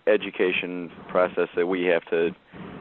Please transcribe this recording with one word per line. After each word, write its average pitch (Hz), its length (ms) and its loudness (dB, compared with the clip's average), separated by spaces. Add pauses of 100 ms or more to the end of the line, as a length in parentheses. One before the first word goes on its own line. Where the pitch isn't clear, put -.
education 92 840 0 (180)
process 90 460 2
that 87 100 2
we 90 200 0
have 85 260 4
to 85 240 0 (460)